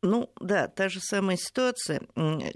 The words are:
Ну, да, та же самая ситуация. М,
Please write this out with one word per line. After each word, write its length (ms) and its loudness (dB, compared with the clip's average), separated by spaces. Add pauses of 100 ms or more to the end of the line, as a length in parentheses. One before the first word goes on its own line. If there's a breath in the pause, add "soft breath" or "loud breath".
Ну, 260 2 (100)
да, 260 2
та 220 -2
же 120 -6
самая 360 0
ситуация. 640 -2 (160)
М, 260 0 (140)